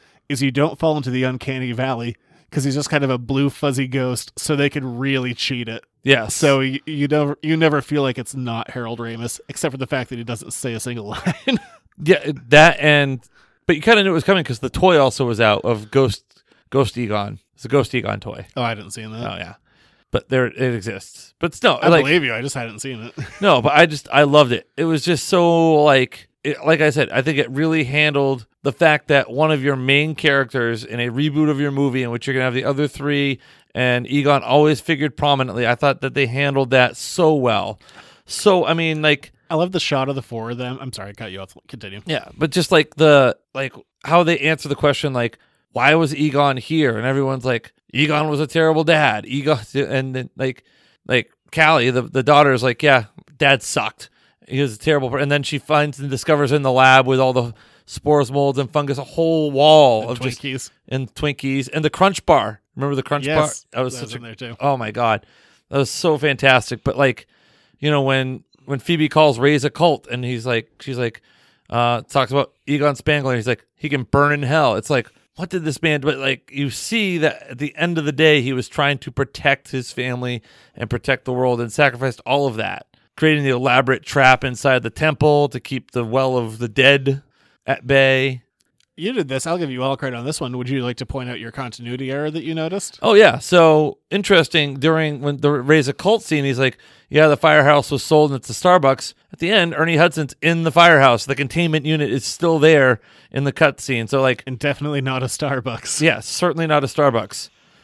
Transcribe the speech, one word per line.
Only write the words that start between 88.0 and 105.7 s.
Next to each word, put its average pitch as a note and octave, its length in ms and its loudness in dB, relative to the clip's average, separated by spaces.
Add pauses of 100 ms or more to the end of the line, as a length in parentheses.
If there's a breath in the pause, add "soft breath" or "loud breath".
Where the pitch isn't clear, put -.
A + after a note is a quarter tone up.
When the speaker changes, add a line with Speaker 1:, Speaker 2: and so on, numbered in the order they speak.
Speaker 1:
You F3 160 -6
did F#3 160 -4
this. D#3 180 -6
I'll E3+ 120 -2
give D#3+ 120 -6
you B2+ 140 -6
all C3+ 120 -2
credit C3 200 -8
on A#2+ 80 -10
this D3+ 160 -6
one. B2+ 180 -8
Would B2 100 -8
you C3+ 140 -4
like B2 140 -6
to B2 100 -12
point B2+ 240 -10
out A#2+ 80 -12
your A#2 140 -14
continuity B2+ 580 -10
error D3 220 -4
that D#3+ 100 -8
you D#3+ 100 -8
noticed? D#3+ 480 -6
Speaker 2:
Oh, A3 140 4
yeah. G3 240 6
So, D#3 600 4 (120)
interesting, D#3+ 720 0
during D#3 400 0
when C#3+ 160 -4
the C#3+ 160 0
Ray's C#3+ 340 4
a C3+ 60 -2
cult G#3+ 320 0
scene, D3 200 -2
he's C3+ 140 -2
like, C3 200 -2 (300 soft breath)
"Yeah, D3+ 200 6
the D3 80 4
firehouse D3 560 4
was C3+ 100 -2
sold D3+ 300 4
and C3 80 -6
it's - 100 -14
a - 20 -10
Starbucks." C#3 640 2 (180)
At - 60 -20
the F3 140 -4
end, F3 240 2
Ernie D#3+ 220 0
Hudson's D#3 440 2
in E3 220 0
the D#3+ 80 -2
firehouse. C#3 540 6
The B2+ 100 -4
containment D3+ 500 -2
unit D3+ 240 0
is B2 140 -2
still E3 340 0
there C#3 420 6 (300 soft breath)
in C#3 140 -4
the C#3 80 -2
cutscene. C3 560 -2
So, C#3 120 0
like, C3 280 0
Speaker 1:
And C3 100 -8
definitely C#3+ 420 -4
not C3 220 -4
a C3 40 -2
Starbucks. B2+ 720 -6